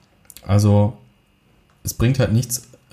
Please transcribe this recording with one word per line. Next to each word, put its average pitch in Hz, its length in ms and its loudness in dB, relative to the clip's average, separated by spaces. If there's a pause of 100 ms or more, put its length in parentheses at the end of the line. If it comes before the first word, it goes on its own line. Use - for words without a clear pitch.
(480)
Also 104 460 2 (920)
es - 120 -10
bringt 131 240 -2
halt 101 120 0
nichts, - 380 -4 (240)